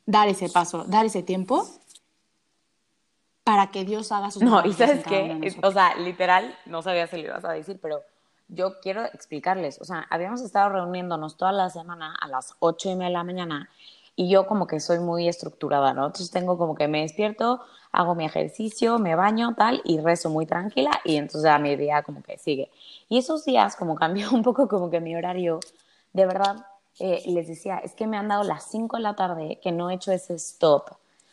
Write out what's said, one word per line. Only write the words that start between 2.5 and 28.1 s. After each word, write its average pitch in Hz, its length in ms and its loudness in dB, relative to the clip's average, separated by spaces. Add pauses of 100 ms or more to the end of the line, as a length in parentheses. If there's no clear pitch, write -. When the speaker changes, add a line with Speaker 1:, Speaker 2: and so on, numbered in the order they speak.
Speaker 1:
para 196 280 4
que 196 140 -4
Dios 214 280 -4
haga 202 180 -2
sus 202 120 -2
Speaker 2:
No, 247 80 8
Speaker 1:
maravillas 190 240 6
Speaker 2:
¿y - 40 -14
sabes 277 200 6
Speaker 1:
en - 40 -8
cada 196 140 -2
Speaker 2:
qué? 190 80 2
Speaker 1:
uno 165 100 -6
de 160 80 -6
Speaker 2:
Es, 190 120 -4
Speaker 1:
nosotros. 196 160 2
Speaker 2:
o 190 40 -2
sea, 185 220 4
literal, 180 580 0 (120)
no 170 160 -8
sabía 175 240 0
si 170 120 -10
lo 156 100 -10
ibas - 160 -10
a 170 80 -4
decir, 160 300 -10
pero 151 180 -6 (480)
yo 185 320 -4
quiero 196 240 -6
explicarles. 175 760 -4
O - 40 -16
sea, 165 260 -8
habíamos 190 300 -4
estado 202 300 2
reuniéndonos 180 680 -4
toda 185 160 0
la 190 180 0
semana 165 500 -12
a - 80 -6
las 131 320 -8
ocho 165 300 0
y 185 40 -2
media 185 140 -2
de 180 40 -2
la 175 120 -2
mañana 175 440 -6 (480)
y 180 140 0
yo 190 160 6
como 196 200 0
que 156 140 -4
soy 170 200 0
muy 170 280 0
estructurada, 143 640 0
¿no? 139 140 -2
Entonces 175 240 -8
tengo 180 260 0
como 165 180 0
que 147 140 0
me 151 140 0
despierto, 214 580 0 (320)
hago 175 220 2
mi 165 100 -4
ejercicio, 220 760 0
me 180 160 2
baño, 220 420 2
tal, 233 280 2
y 160 160 2
rezo 170 300 2
muy 156 160 0
tranquila 208 580 0
y 156 120 2
entonces 151 260 -4
ya 151 160 6
mi 143 180 0
día 147 260 0
como 143 200 -12
que - 160 -14
sigue. 139 320 -2 (380)
Y 233 100 2
esos 302 260 -2
días 220 320 4
como 165 200 -2
cambió 196 340 -2
<laughs> - 20 -2
un 240 100 2
poco 240 260 2
como 180 200 0
que 165 120 -2
mi 165 160 -6
horario, 170 440 -2 (520)
de 190 140 4
verdad, 196 380 0 (360)
eh, 185 260 -2
les 170 220 -2
decía, 170 300 -8
es - 160 -12
que 220 120 -4
me 214 100 -4